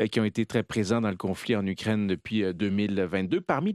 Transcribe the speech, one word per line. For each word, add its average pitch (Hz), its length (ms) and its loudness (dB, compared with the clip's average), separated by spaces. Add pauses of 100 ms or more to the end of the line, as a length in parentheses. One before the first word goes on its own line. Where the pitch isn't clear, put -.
euh, 113 80 2
qui 117 120 0
ont 110 40 2
été 107 200 0
très 113 200 0
présents 110 360 0
dans 110 100 0
le 92 60 -4
conflit 95 400 -2
en 101 100 -2
Ukraine 104 420 0
depuis, 104 340 0
euh, 95 100 0
deux 95 180 0
mille 101 300 2
vingt-deux ? 95 400 0
Parmi 175 340 0